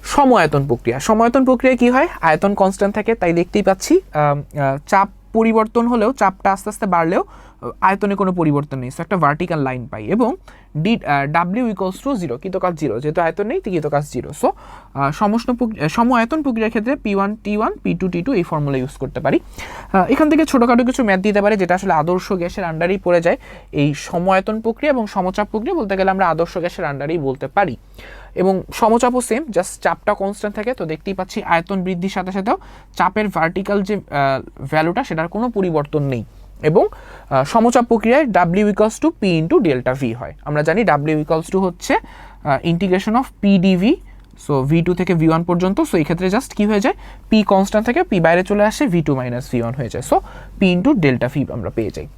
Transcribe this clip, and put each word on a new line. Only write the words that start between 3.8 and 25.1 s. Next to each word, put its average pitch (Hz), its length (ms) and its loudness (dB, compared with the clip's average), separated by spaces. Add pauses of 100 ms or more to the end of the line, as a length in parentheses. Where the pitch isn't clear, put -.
আহ, 147 600 -2
আহ, 139 260 0
চাপ 202 220 2 (240)
পরিবর্তন 226 540 2
হলেও 240 260 2
চাপটা 196 400 0
আস্তে 196 180 -4
আস্তে - 160 -6
বাড়লেও, 175 340 2
আহ, - 500 -12 (100)
আয়তনে 196 340 2
কোনো 190 180 0
পরিবর্তন 147 460 0
নেই। 123 120 -8
So, - 100 -14
একটা 180 160 -4
ভার্টিক্যাল 156 440 0
লাইন 127 260 -4
পাই। 107 180 -10
এবং 226 320 0 (400)
ডি, 196 300 0
আহ, 143 200 0
ডাব্লিউ 175 440 0
equals 185 360 -6
to 277 100 -2
জিরো, 147 220 -4
কৃত 185 180 -8
কাজ 180 180 -2
জিরো, 131 260 -4
যেহেতু 151 200 -2
আয়তন 170 260 -2
নেই 330 140 -4
তাই 214 120 -6
কৃত 151 140 -2
কাজ 147 260 -2
জিরো। 135 180 -8 (120)
So, 294 80 2 (440)
আহ, 139 180 0
সমষ্ণ 220 420 0
প্রক-, 226 280 -4
আহ, 151 60 0
সমআয়তন 240 540 0
প্রক্রিয়ার 226 280 -2
ক্ষেত্রে 233 260 -2
পি 208 180 -4
ওয়ান 196 220 0
টি 208 200 -4
ওয়ান, 233 160 -2 (100)
পি 175 120 0
টু 185 140 -2
টি 175 140 -4
টু 262 100 -2
এই 196 100 2
ফর্মুলা 147 360 -2
ইউজ 131 180 -6
করতে 139 240 -8
পারি। 165 200 2 (520)
আহ, 185 180 4
এখান 302 200 4
থেকে 311 140 4
ছোটোখাটো 247 400 4
কিছু 254 200 0
ম্যাথ 190 160 2
দিতে 202 220 2
পারে, 208 140 2
যেটা 180 180 0
আসলে 185 200 0
আদর্শ 180 380 0
গ্যাসের 185 320 -4
আন্ডারেই 170 340 -2
পড়ে 175 220 2
যায়। 175 160 2 (360)
এই 147 220 2
সমআয়তন 190 680 0
প্রক্রিয়া 226 320 -2
এবং 240 140 -2
সমচাপ 190 440 -2